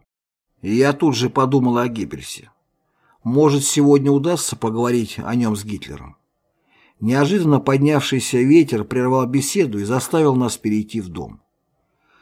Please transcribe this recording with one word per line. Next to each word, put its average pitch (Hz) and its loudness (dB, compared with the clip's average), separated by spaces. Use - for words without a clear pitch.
И 98 -4
я 139 4
тут 143 2
же 117 -2
подумала 127 2
о 123 -2
Геббельсе. - -10
Может, 139 2
сегодня 143 4
удастся 147 0
поговорить 117 -2
о 113 -6
нём 113 0
с 101 -8
Гитлером. 73 -14
Неожиданно 143 2
поднявшийся 139 0
ветер 135 4
прервал 127 0
беседу 135 -2
и 101 -4
заставил 131 0
нас 123 0
перейти 107 -4
в 90 -14
дом. 82 -14